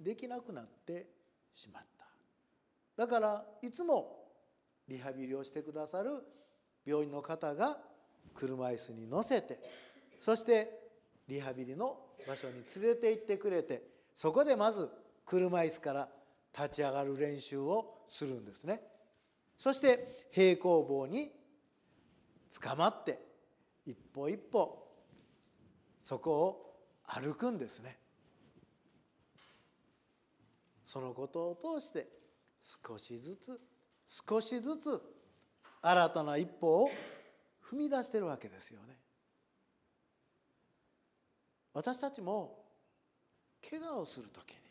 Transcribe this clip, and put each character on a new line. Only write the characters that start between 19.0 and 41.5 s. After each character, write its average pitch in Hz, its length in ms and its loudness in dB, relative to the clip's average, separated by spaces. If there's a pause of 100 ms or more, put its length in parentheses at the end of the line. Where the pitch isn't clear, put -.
そ 269 160 2
し 269 80 -2
て - 520 4
平 185 280 8
行 170 220 8
棒 135 240 0
に 269 240 -4 (1300)
捕 135 160 -4
ま 165 120 6
っ - 160 -4
て - 160 -2 (640)
一 123 80 -10
歩 - 340 -6
一 202 80 -2
歩 - 480 0 (1200)
そ 131 140 -6
こ 160 120 -2
を 170 320 2 (420)
歩 135 300 -6
く 247 160 -2
ん 214 80 -4
で 123 100 -6
す - 120 -16
ね。 123 180 -16 (2750)
そ - 160 -10
の 127 140 -8
こ 131 120 -6
と 170 240 -4
を 302 300 -6
通 - 40 -14
し - 80 -18
て - 160 -6 (800)
少 110 120 -10
し 117 200 -12
ず 156 180 -12
つ 247 240 -14 (680)
少 220 120 4
し 233 200 -4
ず 294 180 -4
つ 285 220 -4 (840)
新 170 280 8
た 170 120 -2
な 147 140 0
一 170 100 0
歩 170 380 6
を 285 60 2 (800)
踏 240 60 -6
み 294 140 0
出 254 140 0
し - 80 -12
て 220 80 2
る 185 60 -2
わ 139 120 -4
け 113 100 -14
で 95 120 -18
す - 100 -20
よ 110 120 -20
ね。 127 140 -20 (2750)